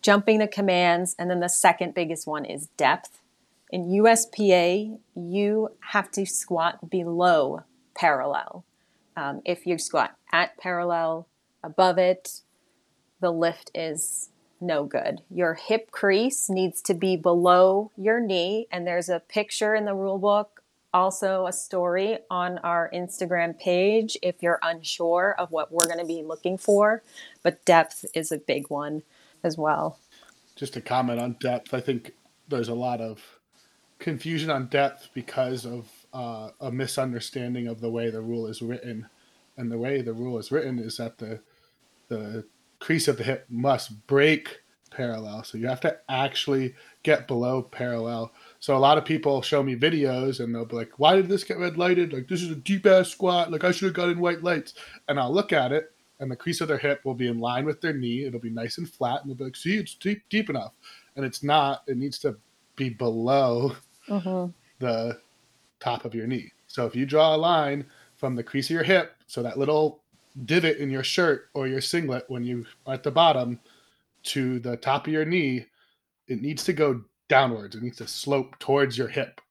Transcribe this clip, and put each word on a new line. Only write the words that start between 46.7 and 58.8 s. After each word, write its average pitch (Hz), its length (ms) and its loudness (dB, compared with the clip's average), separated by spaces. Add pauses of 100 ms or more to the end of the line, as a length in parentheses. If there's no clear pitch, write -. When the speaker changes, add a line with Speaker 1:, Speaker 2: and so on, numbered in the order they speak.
Speaker 2:
get - 260 2
below 123 340 0
parallel. 117 680 -6 (260)
So - 180 0
a - 20 4
lot 139 200 8
of 156 60 -2
people 151 360 0
show 143 220 0
me 131 140 -2
videos 135 640 0
and 117 140 -4
they'll 117 100 -6
be 117 120 -8
like, 117 220 -8
"Why 156 180 8
did 190 120 4
this 196 160 0
get - 140 -6
red 175 200 -2
lighted? 175 340 2
Like, 131 160 -6
this 180 140 -2
is 175 80 -6
a 160 60 -6
deep 190 280 -2
ass 185 240 8
squat. 175 420 0
Like, 160 140 -4
I 180 60 6
should 180 160 0
have 175 80 0
gotten 175 260 0
white 170 220 0
lights." 170 320 -2 (340)
And 143 100 0
I'll 127 140 0
look 202 200 0
at 131 200 2
it 156 200 -2 (260)
and 135 120 -6
the 123 60 -6
crease 165 240 -4
of 160 80 -2
their 143 100 0
hip 143 260 0
will 131 100 -2
be 123 140 -2
in 117 100 -2
line 123 260 -2
with 151 160 -4
their 165 140 -2
knee. 127 300 -4
It'll 120 160 -6
be 113 100 -8
nice 117 280 -8
and 170 120 -8